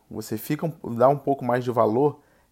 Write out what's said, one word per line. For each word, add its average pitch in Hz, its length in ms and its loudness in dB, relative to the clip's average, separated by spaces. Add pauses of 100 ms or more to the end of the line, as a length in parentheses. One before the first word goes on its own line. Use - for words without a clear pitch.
(100)
Você 107 260 -8
fica 151 300 -4
um, 151 280 -8
dá 120 140 6
um 143 100 4
pouco 139 240 -4
mais 123 220 0
de 123 60 -4
valor, 120 500 2 (320)